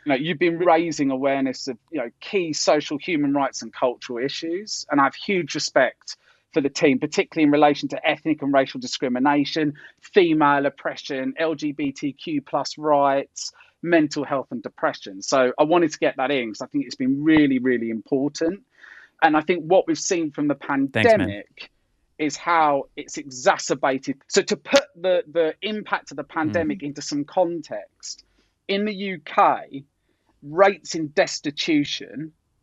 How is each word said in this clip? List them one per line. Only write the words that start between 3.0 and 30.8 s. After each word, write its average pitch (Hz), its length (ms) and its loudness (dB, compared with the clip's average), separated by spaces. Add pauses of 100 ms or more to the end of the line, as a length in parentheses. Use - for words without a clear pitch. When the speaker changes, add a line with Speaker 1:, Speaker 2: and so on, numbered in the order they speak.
Speaker 1:
rights 139 280 -2
and 113 100 -12
cultural - 460 -4
issues, 165 720 -6
and - 100 0
I - 60 4
have 165 100 -2
huge 180 380 -4
respect - 640 -2 (360)
for 160 80 2
the 139 80 0
team, 143 280 2
particularly 156 460 -2
in 147 80 6
relation 147 380 4
to - 180 -6
ethnic 151 340 -2
and 139 100 -2
racial 135 280 2
discrimination, 143 960 -2 (280)
female 151 640 4
oppression, 135 720 -6
L 160 160 -2
G 151 200 -6
B 143 180 -4
T 139 220 -6
Q 151 280 -6
plus - 380 -6
rights, 143 760 0 (300)
mental 156 420 2
health 135 240 -4
and 120 140 -10
depression. - 580 -6
So 127 380 2
I 151 60 6
wanted 165 260 4
to - 80 -10
get 143 180 0
that 131 140 -2
in 120 200 -2
'cause 104 100 -12
I 127 40 -10
think 139 200 -4
it's 120 100 -14
been 139 280 -2
really, 147 360 4
really 120 320 0
important. 143 720 -4 (600)
And 156 160 4
I 156 40 0
think 165 240 -2
what 175 200 4
we've 156 140 -2
seen 165 320 -2
from 147 160 -2
the 147 80 0
Speaker 2:
Thanks, 139 400 -2
man. 110 80 2
Speaker 1:
pandemic 101 640 0 (480)
is 147 180 -2
how 151 500 2 (100)
it's - 240 -14
exacerbated. 135 1000 -2 (100)
So 202 140 2
to 202 160 -2
put - 260 2 (120)
the, 180 360 0
the 160 300 0
impact 208 480 -6
of 139 80 -16
the - 60 -6
Speaker 2:
Mm. - 60 -20
Speaker 1:
pandemic 156 520 -2
into 143 180 -10
some 147 260 -6
context, 165 1000 -4 (440)
in 202 180 -2
the 214 80 -4
U 190 300 -8
K, 139 600 2 (580)
rates 185 540 2